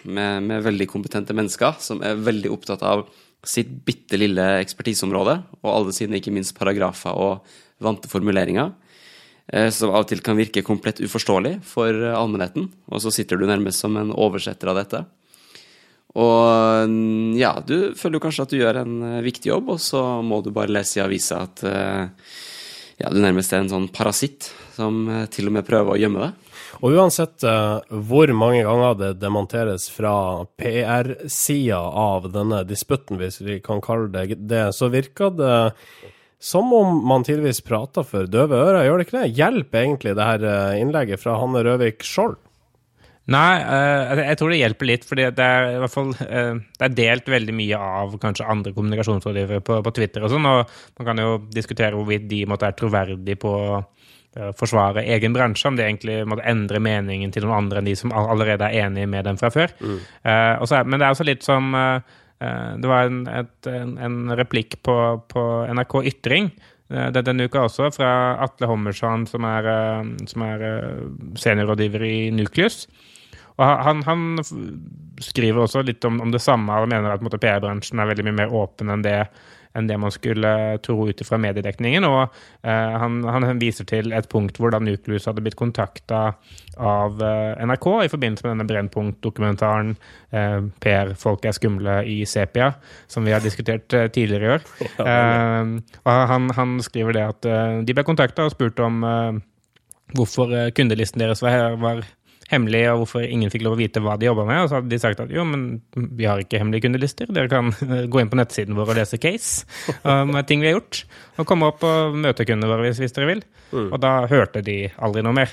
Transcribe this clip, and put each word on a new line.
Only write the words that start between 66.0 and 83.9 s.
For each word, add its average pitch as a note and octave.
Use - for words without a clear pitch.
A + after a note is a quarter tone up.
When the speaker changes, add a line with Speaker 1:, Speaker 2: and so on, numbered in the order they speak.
Speaker 3:
Ytring, E3
eh, B2+
den, B2+
denne B2+
uka C3
også, C#3
fra B2+
Atle B2+
Hommersson, A2+
som A#2
er, A2
eh, A2
som A2+
er, G#2+
eh, A2
seniorrådgiver G#2+
i A2
Nucleus. A2
Og C#3
ha-, C3
han, D3+
han E3
f-, D#3
skriver A#2
også C3
litt A#2+
om, A#2
om A#2
det A#2
samme. A2
Han A2
mener G#2
at, G2
på A2+
en G#2+
måte, A2
P G#2+
R-bransjen G#2
er G#2+
veldig G#2
mye G#2
mer A2+
åpen G#2
enn G#2
det, G#2
enn A2
det G#2
man G#2
skulle G#2+
tro A#2+
ut G2+
ifra A2
mediedekningen. G#2+
Og, C3
eh, A2+
han, A#2
han B2
viser A2
til A2